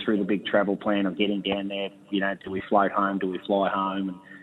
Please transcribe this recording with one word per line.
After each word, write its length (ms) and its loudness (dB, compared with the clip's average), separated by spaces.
through 140 4
the 40 2
big 220 0
travel 300 2
plan 320 0
of 100 -4
getting 240 0
down 260 -2
there. 220 -6
You 80 0
know, 160 0
do 60 -8
we 180 -4
float 220 4
home, 260 0
do 100 -2
we 120 -4
fly 300 0
home, 400 -2
and, 80 -8